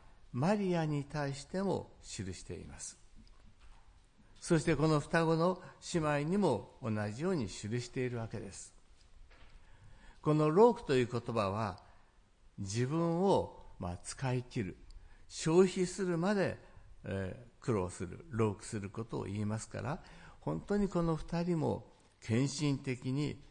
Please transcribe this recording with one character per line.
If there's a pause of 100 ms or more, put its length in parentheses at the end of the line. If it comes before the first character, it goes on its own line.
(320)
マ
リ
ア
に
対
し
て
も (140)
記
し
て
い
ま
す。 (1400)
そ
し
て
こ
の
双
子
の (320)
姉
妹 (100)
に
も
同 (180)
じ
よ
う
に
記 (280)
し
て
い
る
わ
け
で
す。 (1500)
こ
の
労
苦
と
い
う
言 (140)
葉
は、 (800)
自
分
を、 (140)
ま
あ、
使
い
切
る、 (500)
消
費
す
る
ま
で、 (460)
え (140)
ー、
苦
労
す
る、
労
苦
す
る
こ
と
を
言
い
ま
す
か
ら、 (400)
本
当
に
こ
の
二
人
も (360)
献
身
的
に